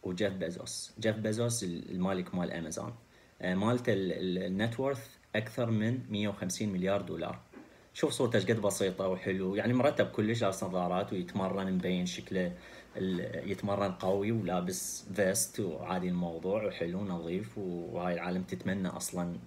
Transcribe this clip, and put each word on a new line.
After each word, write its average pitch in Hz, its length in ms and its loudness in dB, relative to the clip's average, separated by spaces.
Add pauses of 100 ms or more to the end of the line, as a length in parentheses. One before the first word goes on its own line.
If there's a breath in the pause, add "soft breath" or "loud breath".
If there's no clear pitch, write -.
وجيف 104 300 0
بيزوس. - 680 -6
جيف 110 160 2
بيزوس 110 480 0
ال-، 87 280 -4
المالك 92 440 0
مال 87 160 0
امازون، 80 420 -6 (480 loud breath)
آه، 92 140 0
مالته 120 380 2
ال-، 95 180 2
ال-، 92 340 0
النت 107 340 0
worth 135 280 -2 (280)
اكثر 113 360 0
من 113 280 2 (100)
مية 104 180 0
وخمسين 98 460 -2
مليار 92 280 2
دولار. 82 380 -4 (540 loud breath)
شوف 147 180 2
صورته 117 240 2
ايش 95 100 6
قد 113 160 4
بسيطه 95 460 2
وحلو، 95 480 0
يعني 117 180 2
مرتب 127 320 6
كلش، 110 360 2
لابس 98 220 2
نظارات 90 500 0
ويتمرن 95 600 0
مبين 90 320 2
شكله 90 480 -2 (440 loud breath)
ال-، 92 540 -2
يتمرن 101 400 0
قوي 98 400 2
ولابس 90 720 -2 (100)
vest 98 440 2
وعادي 90 500 -2
الموضوع 90 560 0
وحلو 90 360 -2
نظيف، 90 560 -4
وهاي 87 560 -2
العالم 90 300 -2
تتمنى 92 440 -2
اصلًا 87 480 -4 (120)